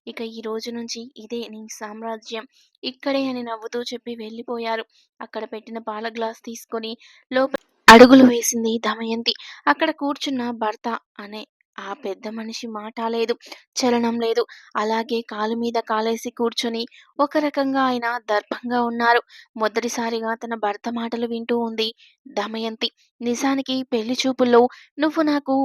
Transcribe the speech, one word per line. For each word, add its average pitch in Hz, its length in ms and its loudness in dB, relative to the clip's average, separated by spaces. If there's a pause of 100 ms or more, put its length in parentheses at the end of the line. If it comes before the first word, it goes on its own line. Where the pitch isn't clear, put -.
"ఇక 233 200 -10
ఈ 226 140 -14
రోజు 226 300 -8
నుంచి 233 320 -10 (140)
ఇదే 226 300 -10
నీ 214 140 -14 (120)
సామ్రాజ్యం, 220 760 -10 (360)
ఇక్కడే" 269 420 -2
అని 254 180 -6
నవ్వుతూ 226 400 -8
చెప్పి 240 320 -10
వెళ్ళిపోయారు. 226 680 -6 (340)
అక్కడ 220 260 -10
పెట్టిన 226 380 -12
పాల 220 300 -6
గ్లాస్ 226 300 -6
తీసుకొని 226 500 -10 (380)
లోప-, 262 300 0 (260)
అడుగులు 247 380 12
వేసింది 233 560 2
దమయంతి. 226 540 -4 (320)
అక్కడ 294 240 2
కూర్చున్న 277 520 -4 (140)
భర్త 214 300 -4 (320)
అనే 208 240 -12 (320)
ఆ 196 180 -12
పెద్ద 202 340 -10
మనిషి 226 400 -10
మాట 214 400 -10
లేదు, 226 260 -2 (420)
చలనం 233 420 2
లేదు. 233 260 0 (320)
అలాగే 226 460 -2
కాలు 220 340 -4
మీద 233 280 -2
కాలేసి 226 480 -2
కూర్చొని 233 500 -2 (380)
ఒక 285 180 0
రకంగా 277 440 0
ఆయన 247 260 0 (200)
దర్పంగా 240 560 -2
ఉన్నారు. 233 380 2 (340)
మొదటిసారిగా 226 800 -2
తన 233 200 -8
భర్త 208 360 -4
మాటలు 233 360 -4
వింటూ 233 320 -2
ఉంది 226 280 -2 (380)
దమయంతి. 226 640 -4 (320)
"నిజానికి 262 540 0 (120)
పెళ్లి 233 280 -2
చూపుల్లో 247 460 6 (360)
నువ్వు 311 260 0
నాకు 285 420 0